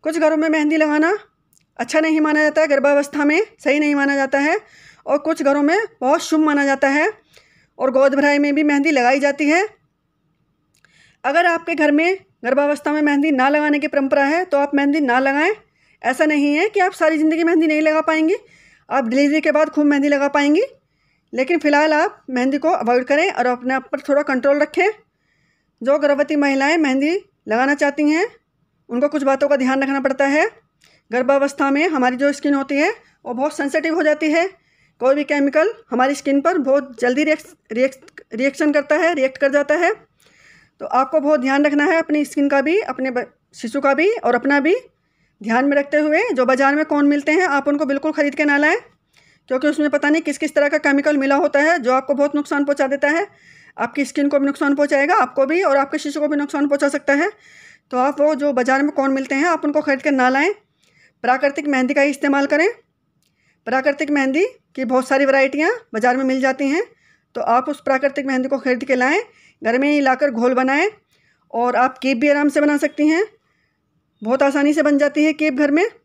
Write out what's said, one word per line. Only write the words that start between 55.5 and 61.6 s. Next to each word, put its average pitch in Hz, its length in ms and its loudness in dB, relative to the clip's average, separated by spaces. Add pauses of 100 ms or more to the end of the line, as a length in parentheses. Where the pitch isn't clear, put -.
और 285 160 2
आपके 277 200 -2
शिशु 294 220 -6
को 294 80 -2
भी 294 80 -2
नुकसान 285 320 -2
पहुंचा 285 220 0
सकता 277 240 -2
है। 330 160 0 (600)
तो 247 80 -4
आप 285 220 -2
वो 302 160 2
जो 285 160 -2
बाज़ार 262 300 0
में 294 100 0
कोन 269 200 -2
मिलते 269 220 -4
हैं 285 120 0
आप 330 180 0
उनको 294 160 0
ख़रीद 277 220 -2
के 302 100 0
ना 254 160 2
लाएं, 285 240 0 (720)
प्राकृतिक 277 440 0